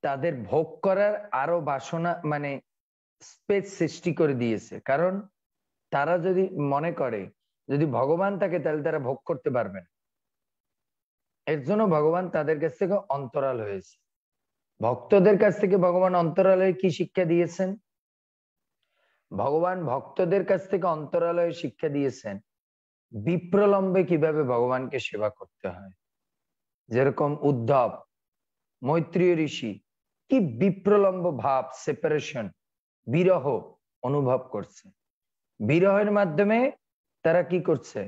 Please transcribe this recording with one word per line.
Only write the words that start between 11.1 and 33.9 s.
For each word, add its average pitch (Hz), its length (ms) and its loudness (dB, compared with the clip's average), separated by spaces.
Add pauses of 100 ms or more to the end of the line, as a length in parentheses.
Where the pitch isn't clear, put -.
এর 147 160 -2
জন্য 208 240 0
ভগবান 160 420 2
তাদের 156 300 -2
কাছ 160 180 -4
থেকে 196 180 0 (140)
অন্তরাল 135 520 -4
হয়েছে। 98 340 -10 (880)
ভক্তদের 190 560 4
কাছ 208 220 4
থেকে 202 180 2
ভগবান 180 380 2
অন্তরাল 180 440 4
হয়ে 190 140 2
কি 185 180 0
শিক্ষা 185 340 -2
দিয়েছেন? 170 440 0 (1600)
ভগবান 156 540 0
ভক্তদের 175 600 0
কাছ 190 240 2
থেকে 185 180 -2
অন্তরাল 170 520 -2
হয়ে 170 220 -2
শিক্ষা 151 280 -6
দিয়েছেন 135 460 -4 (760)
বিপ্রলম্বে 190 920 2
কিভাবে 156 400 2
ভগবানকে 123 560 0
সেবা 107 300 -4
করতে - 380 -14
হয়। 95 260 -12 (960)
যেরকম 135 420 2 (100)
উদ্ধব, 127 500 2 (880)
মৈত্রেয় 170 540 2
ঋষি 143 360 -4 (600)
কি 262 60 4 (220)
বিপ্রলম্ব 196 680 2 (120)
ভাব, 135 260 0 (200)
separation, 147 640 -4 (600)
বিরহ 170 380 2 (580)